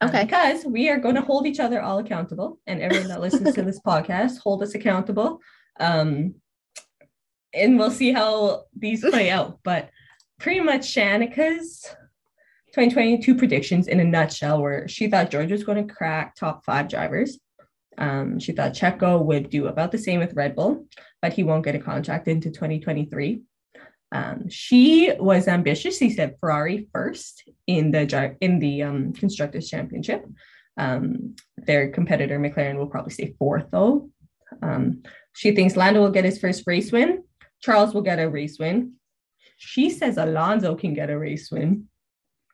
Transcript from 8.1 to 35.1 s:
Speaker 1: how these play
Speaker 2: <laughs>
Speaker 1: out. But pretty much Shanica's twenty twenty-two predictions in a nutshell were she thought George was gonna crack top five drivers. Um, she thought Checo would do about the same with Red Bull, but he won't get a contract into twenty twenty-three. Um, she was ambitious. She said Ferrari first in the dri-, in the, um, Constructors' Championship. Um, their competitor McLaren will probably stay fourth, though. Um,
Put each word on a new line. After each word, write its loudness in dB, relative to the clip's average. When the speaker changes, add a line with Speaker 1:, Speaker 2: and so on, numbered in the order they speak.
Speaker 1:
how 0
these -4
play 2
Speaker 2:
<laughs> 0
Speaker 1:
out. -6
But -4
pretty -2
much 2
Shanica's -2
twenty 4
twenty-two 4
predictions 2
in 4
a 6
nutshell 2
were -2
she -4
thought 2
George -2
was -2
gonna -2
crack -6
top -6
five -2
drivers. -4
Um, -4
she -6
thought -4
Checo 2
would -2
do -2
about -4
the -4
same -2
with -4
Red -2
Bull, -2
but -2
he 0
won't 2
get -2
a -6
contract -6
into 0
twenty -4
twenty-three. -4
Um, -8
she 6
was 4
ambitious. 0
She 4
said -2
Ferrari -2
first -8
in 2
the 2
dri-, -2
in 4
the, 0
um, -4
Constructors' -4
Championship. -8
Um, -4
their 0
competitor 0
McLaren -2
will -4
probably -10
stay -10
fourth, 0
though. 2
Um, -2